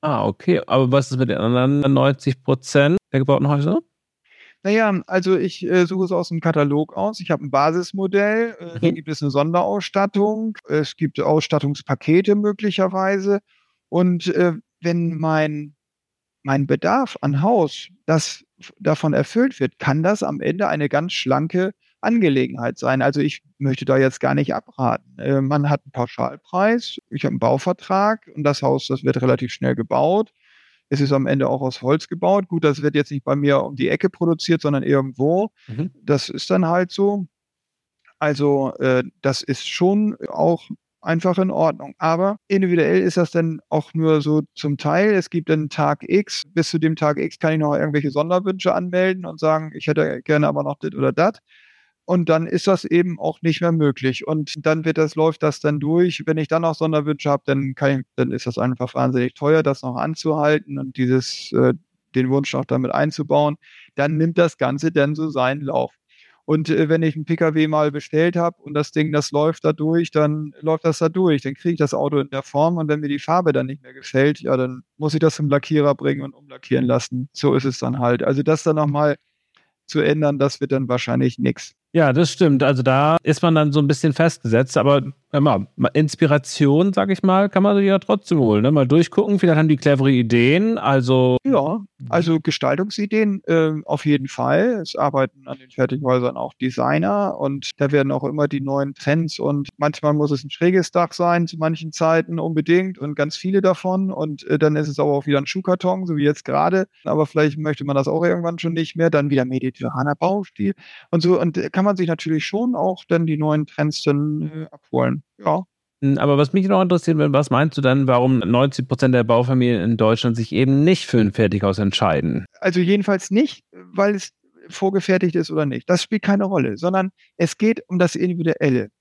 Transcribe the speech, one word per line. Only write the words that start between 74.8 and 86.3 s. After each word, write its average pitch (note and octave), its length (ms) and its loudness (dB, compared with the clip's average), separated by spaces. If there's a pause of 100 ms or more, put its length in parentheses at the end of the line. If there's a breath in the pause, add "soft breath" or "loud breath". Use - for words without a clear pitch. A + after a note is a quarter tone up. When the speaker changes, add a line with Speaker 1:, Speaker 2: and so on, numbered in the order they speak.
Speaker 2:
muss D3+ 160 -4
ich D#3 60 0
das D#3+ 160 2
zum D3 140 -2
Lackierer C#3+ 460 2
bringen C#3 280 -4
und C#3 100 -14
umlackieren C3 520 -4
lassen. B2 460 -2
So C#3+ 220 0
ist C3+ 120 0
es C3 120 -4
dann B2+ 220 -4
halt. A#2+ 240 0
Also C3+ 180 0
das D#3 220 0
dann D#3 140 0
noch D3+ 100 0
mal C#3+ 300 0 (720)
zu - 140 -2
ändern, D3 380 0
das C#3 200 0
wird C#3 120 -4
dann C3 180 -2
wahrscheinlich B2 480 0
nix. - 360 -4 (200)
Speaker 1:
Ja, D3+ 200 4
das D#3+ 180 2
stimmt. C#3+ 320 4
Also C3 200 2
da C#3+ 380 4
ist - 200 0
man E3 120 4
dann D3+ 200 2
so D3+ 80 2
ein C#3+ 60 2
bisschen D3 260 0
festgesetzt, C3 640 2
aber C#3 340 2 (200)
hör C#3+ 100 2
mal, G#2+ 340 2
ma-, B2 140 0
Inspiration, D3 1040 2